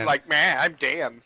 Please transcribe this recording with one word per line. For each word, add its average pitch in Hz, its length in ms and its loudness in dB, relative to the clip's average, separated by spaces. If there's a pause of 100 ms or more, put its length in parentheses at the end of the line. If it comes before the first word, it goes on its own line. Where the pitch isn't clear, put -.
one 110 60 -6
like, 143 220 0
Meh, 156 300 2
I'm 160 160 0
Dan. 131 500 -4